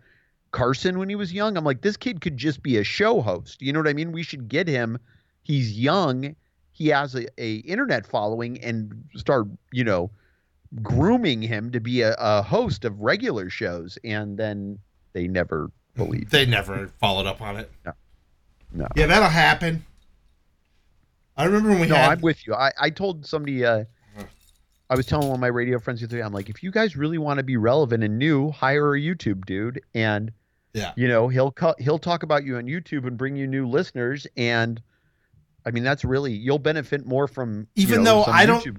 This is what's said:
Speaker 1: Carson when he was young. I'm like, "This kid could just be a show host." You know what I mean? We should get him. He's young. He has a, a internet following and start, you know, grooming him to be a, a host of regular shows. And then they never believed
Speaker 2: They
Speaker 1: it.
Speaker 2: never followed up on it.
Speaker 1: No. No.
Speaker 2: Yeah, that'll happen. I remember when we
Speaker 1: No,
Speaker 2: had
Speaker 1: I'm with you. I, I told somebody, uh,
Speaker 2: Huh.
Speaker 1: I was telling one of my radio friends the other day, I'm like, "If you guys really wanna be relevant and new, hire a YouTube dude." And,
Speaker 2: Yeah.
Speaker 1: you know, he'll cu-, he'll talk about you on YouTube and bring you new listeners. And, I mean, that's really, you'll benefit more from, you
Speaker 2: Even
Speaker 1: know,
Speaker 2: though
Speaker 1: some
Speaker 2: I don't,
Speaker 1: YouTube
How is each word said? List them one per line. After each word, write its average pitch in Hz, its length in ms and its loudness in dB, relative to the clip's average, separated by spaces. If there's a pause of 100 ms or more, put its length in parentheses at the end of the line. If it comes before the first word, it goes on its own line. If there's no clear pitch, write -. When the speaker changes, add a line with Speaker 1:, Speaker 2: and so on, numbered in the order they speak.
(520)
Speaker 1:
Carson 135 460 0
when 190 100 -4
he 208 80 -4
was 196 160 -6
young. 202 240 -2
I'm 160 80 -2
like, 135 160 0
"This 208 160 -2
kid 226 240 -6
could 156 160 -4
just 143 260 -2
be 131 140 0
a 104 80 2
show 208 360 2
host." 95 400 -4
You 135 120 -4
know 156 80 0
what 156 80 2
I 143 60 0
mean? 160 180 -6
We 165 100 -8
should 139 260 -12
get 170 200 -2
him. 120 300 0 (440)
He's 131 340 0
young. 143 600 0 (340)
He - 180 -4
has 143 280 2
a, 117 100 -6 (160)
a 110 120 -4 (120)
internet 180 400 -2
following 117 560 -4
and 113 400 -6 (140)
start, 127 320 0 (240)
you 127 100 0
know, 98 300 0 (720)
grooming 147 580 2
him 110 300 -4
to 120 80 -2
be 123 220 0
a, 110 140 4
a 107 260 2
host 165 420 0
of 104 160 -6
regular 127 500 0
shows. 90 540 -8
And 107 340 -6
then 101 400 -6 (360)
they 87 120 -4
never 85 440 -2 (260)
believed 117 340 -4
Speaker 2:
They 147 140 4
Speaker 1:
it. 123 40 0
Speaker 2:
never 98 400 -2 (120)
followed 98 260 0
up 95 160 -6
on 104 160 -8
it. 110 120 -14 (140)
Speaker 1:
No. 85 80 -12 (800)
No. 80 220 -6
Speaker 2:
Yeah, 151 120 4
that'll 190 220 6
happen. 160 560 4 (1500)
I 147 80 0
remember 208 260 4
when 185 100 4
we 165 80 4
Speaker 1:
No, 156 80 6
Speaker 2:
had 156 160 8
Speaker 1:
I'm 170 80 0
with 165 260 0
you. 107 80 -2
I, 131 160 2 (100)
I 151 100 2
told 165 360 -4
somebody, 143 380 -2
uh, 113 200 4 (320)
Speaker 2:
Huh. 101 80 -10 (680)
Speaker 1:
I 131 40 0
was 131 120 0
telling 147 220 0
one 131 80 -2
of 123 40 -4
my 123 80 0
radio 120 300 0
friends 117 220 -6
the 117 60 -8
other 120 120 -8
day, 117 40 -6
I'm 104 100 -8
like, 101 160 -8
"If 107 140 -14
you 185 80 -8
guys 208 260 0
really 156 220 -2
wanna 143 240 -2
be 131 140 -2
relevant 117 480 2
and 107 140 0
new, 147 340 2
hire 143 420 2
a 143 60 0
YouTube 131 440 -4
dude." 104 360 -6 (140)
And, 110 360 0 (420)
Speaker 2:
Yeah. 98 240 -6
Speaker 1:
you 123 120 0
know, 117 200 4
he'll 131 220 2
cu-, 165 280 0
he'll 147 200 0
talk 170 240 -2
about 151 220 0
you 127 120 -6
on 120 100 -6
YouTube 147 400 -6
and 123 120 -8
bring 135 180 -4
you 139 100 -4
new 135 200 -2
listeners. 135 600 -2 (100)
And, 117 440 0 (840)
I 117 60 -6
mean, 117 140 -2
that's 139 200 0
really, 131 280 0
you'll 123 260 0
benefit 143 480 -2
more 135 220 0
from, 110 460 -6
you 202 100 4
Speaker 2:
Even 226 180 4
Speaker 1:
know, 220 180 8
Speaker 2:
though 208 40 6
Speaker 1:
some - 100 2
Speaker 2:
I 185 120 10
don't, 233 180 4
Speaker 1:
YouTube 104 140 -8